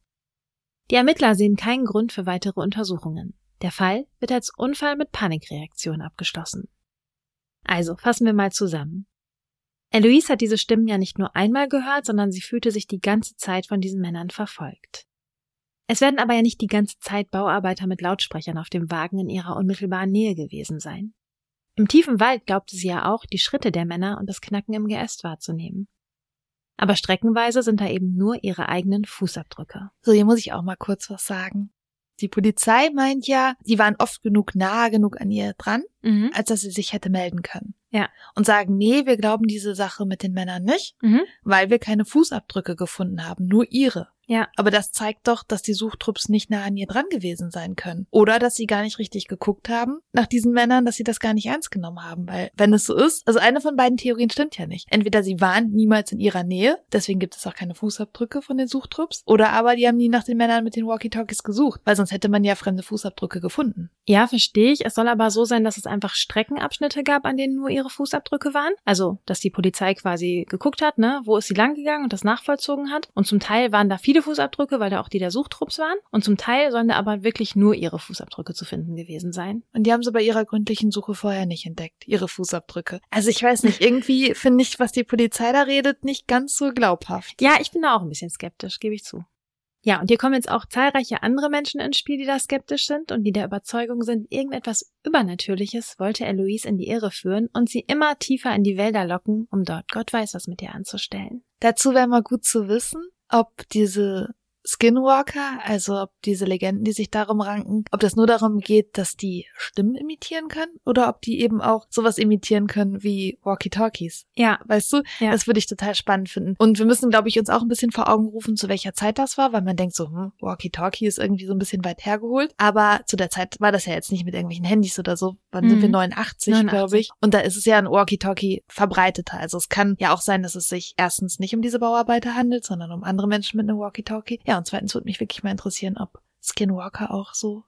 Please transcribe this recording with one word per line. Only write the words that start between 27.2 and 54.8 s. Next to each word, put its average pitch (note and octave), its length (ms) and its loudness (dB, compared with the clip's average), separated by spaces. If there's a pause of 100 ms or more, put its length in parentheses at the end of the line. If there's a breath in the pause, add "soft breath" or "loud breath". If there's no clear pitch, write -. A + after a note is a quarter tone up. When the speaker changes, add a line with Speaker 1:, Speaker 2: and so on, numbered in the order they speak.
Speaker 1:
sind G#3+ 160 2
da G3+ 80 0
eben F#3 280 -2
nur G3+ 280 0
ihre - 240 -4
eigenen G3 380 -2
Fußabdrücke. - 840 -10 (100)
Speaker 2:
So, A3+ 100 4
hier G#3 140 8
muss A#3 140 6
ich - 120 -8
auch F3 120 -6
mal F#3 120 -6
kurz - 340 -6
was G3 160 -8
sagen. G3 460 -6 (480)
Die G3+ 80 -4
Polizei A3 680 4
meint C4+ 340 0
ja, C4 340 2
die A3 180 2
waren G#3 200 4
oft - 240 -2
genug G#3 320 2
nah G#3 340 2
genug G#3 320 2
an G3 80 -4
ihr G3+ 240 -2
dran, A3 300 -4 (180)
Speaker 1:
Mhm. G#3+ 320 2
Speaker 2:
als - 160 -2
dass G#3+ 120 0
sie G3 100 -8
sich F#3+ 220 -6
hätte G#3 160 -6
melden F3+ 320 -2
können. G3+ 340 -12 (140)
Speaker 1:
Ja. G#3 200 -2 (260 loud breath)
Speaker 2:
Und G#3 100 2
sagen, G3+ 320 4
„Nee, A#3+ 280 4
wir B3+ 120 4
glauben G#3+ 300 2
diese G#3 280 -4
Sache G3 300 -4
mit F#3+ 180 -6
den F#3+ 100 -4
Männern F3+ 300 -6
nicht, C4+ 380 -2
Speaker 1:
Mhm. A3+ 200 6 (220 soft breath)
Speaker 2:
weil F#3+ 260 4
wir A#3 100 4
keine G#3+ 260 0
Fußabdrücke F#3+ 720 0
gefunden F3+ 500 -6
haben, F3+ 220 -6
nur G#3+ 240 4
ihre.“ A#3+ 380 0 (200)
Speaker 1:
Ja. A3+ 280 0
Speaker 2:
Aber G#3 140 4
das G#3 200 0
zeigt - 380 -2
doch, A#3 120 0
dass G3+ 200 -4
die A3 120 -2
Suchtrupps G#3 540 -4
nicht G#3+ 220 0
nah G3+ 160 -2
an G3+ 100 -4
ihr G3 100 -6
dran A#3 240 -2
gewesen F3 400 -6
sein F3 280 -10
können. F3 320 -10
Oder G#3+ 300 6
dass A#3+ 160 0
sie A3+ 100 -4
gar G#3 160 -2
nicht G#3+ 180 -6
richtig G#3 300 -8
geguckt G3+ 400 -4
haben A#3+ 300 -2 (120)
nach A#3+ 160 0
diesen A#3+ 240 2
Männern, A#3+ 320 4
dass A#3+ 140 0
sie A3+ 80 -6
das A3+ 160 -2
gar A3 120 0
nicht G#3+ 120 -2
ernst C4+ 260 -6
genommen F3 320 -8
haben. E3+ 240 -10
Weil, F#3 300 -8
wenn G#3 160 8
es G#3 100 6
so - 100 -2
ist, - 320 4
also A3 140 6
eine B3 220 4
von C#4+ 160 0
beiden B3 200 4
Theorien A#3+ 320 0
stimmt D4 280 -2
ja E3+ 100 -8
nicht. F3 240 -10